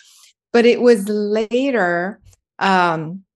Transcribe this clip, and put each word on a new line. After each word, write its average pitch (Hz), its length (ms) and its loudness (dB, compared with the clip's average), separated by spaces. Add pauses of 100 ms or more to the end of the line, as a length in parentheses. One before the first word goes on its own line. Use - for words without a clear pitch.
(520)
But 233 140 4
it 240 140 2
was 226 280 2
later, 208 1120 -2 (400)
um, 175 640 -2 (120)